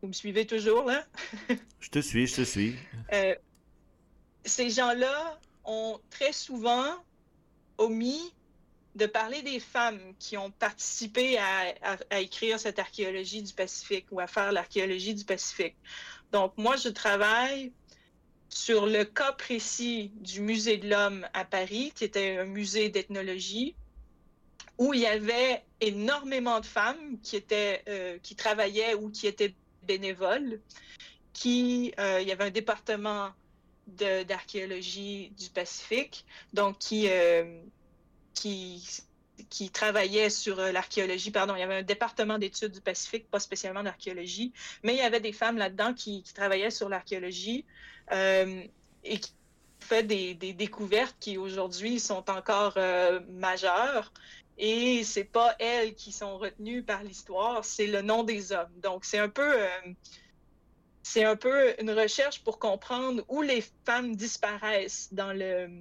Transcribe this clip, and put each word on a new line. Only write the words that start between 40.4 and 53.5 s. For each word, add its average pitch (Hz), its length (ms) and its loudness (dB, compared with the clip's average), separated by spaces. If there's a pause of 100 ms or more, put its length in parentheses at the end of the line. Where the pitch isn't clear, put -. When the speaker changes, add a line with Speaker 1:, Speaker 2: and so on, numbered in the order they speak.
Speaker 1:
euh, 190 120 2
l'archéologie, 185 600 -2
pardon, 196 240 2
il 185 40 -6
y 180 40 0
avait 190 140 -2
un 190 60 -4
département 214 540 0
d'études 202 360 -4
du 190 80 -18
Pacifique, - 500 -4
pas 202 80 0
spécialement 196 440 -6
d'archéologie, 185 680 -6 (300)
mais 226 100 4
il 254 60 2
y - 20 4
avait 233 180 4
des 214 140 -4
femmes 233 240 0
là-dedans 208 380 0
qui, 202 260 -8
qui - 120 -20
travaillaient 196 360 2
sur 214 200 -4
l'archéologie, 185 760 -4 (460)
euh, 190 520 4 (400)
et - 160 -2
qui - 140 -10 (460)
fait 226 240 2
des, 190 320 -2
des 190 180 -8
découvertes 208 680 0
qui 202 180 -6
aujourd'hui 190 600 -4
sont 196 300 -4
encore, 202 480 2
euh, 180 420 4 (100)
majeures. 185 840 0 (440)